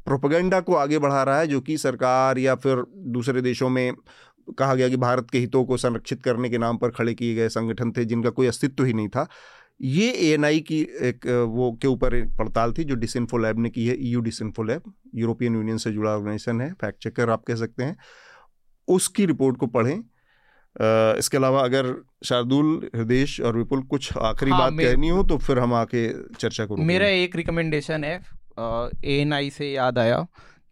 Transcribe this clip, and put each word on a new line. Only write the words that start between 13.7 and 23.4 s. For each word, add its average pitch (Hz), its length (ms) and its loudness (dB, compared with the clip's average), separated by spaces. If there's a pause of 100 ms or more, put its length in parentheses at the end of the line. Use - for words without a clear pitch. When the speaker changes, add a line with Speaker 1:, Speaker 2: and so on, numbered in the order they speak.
Speaker 1:
की 117 160 -4
है, 123 100 0 (100)
ईयू 120 140 0
डिसइन्फो 113 420 -6
लैब, 123 200 -4 (320)
यूरोपियन 113 400 0
यूनियन 110 220 -2
से 110 160 -4
जुड़ा 107 180 -2
ऑर्गेनाइजेशन 107 500 -4
है, 151 120 -6
फैक्ट - 300 -8
चेकर 117 280 -2
आप 110 140 0
कह 120 100 -4
सकते 113 280 -6
हैं, 151 140 -4 (920)
उसकी 190 380 2
रिपोर्ट 135 300 2
को 135 100 -2
पढ़ें। 123 300 0
अ, - 1200 0
इसके - 180 -2
अलावा 135 240 4
अगर 127 440 0 (200)
शार्दुल, 135 720 2
हृदेश 120 440 0